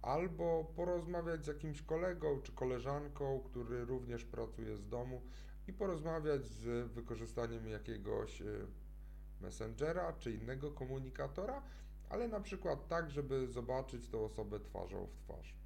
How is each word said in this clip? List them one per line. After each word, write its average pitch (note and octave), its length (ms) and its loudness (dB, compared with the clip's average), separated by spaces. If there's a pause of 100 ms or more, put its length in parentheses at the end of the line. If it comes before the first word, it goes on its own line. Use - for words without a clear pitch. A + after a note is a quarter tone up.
albo E3 720 4
porozmawiać E3+ 680 2
z - 20 -2
jakimś D3 360 -2
kolegą D#3+ 600 2
czy - 100 -8
koleżanką, C3+ 920 2
który A#2+ 400 -2
również A#2+ 400 0
pracuje A2 520 -2
z G2+ 120 -6
domu B2 340 0 (480)
i - 20 -4
porozmawiać D#3 760 4
z A#2 460 0
wykorzystaniem A#2 760 -2
jakiegoś, G#2+ 760 0
y, G2+ 240 -2 (760)
messengera B2 720 0
czy A#2+ 200 -2
innego C3 380 -2
komunikatora, C3+ 920 -2 (460)
ale A#3 200 2
na G#3+ 120 2
przykład F3+ 480 0
tak, E3 220 2
żeby C3+ 380 2
zobaczyć B2 600 0
tę A2+ 100 0
osobę G#2+ 420 2
twarzą F#2+ 460 -2
w - 100 -8
twarz. - 380 -8 (120)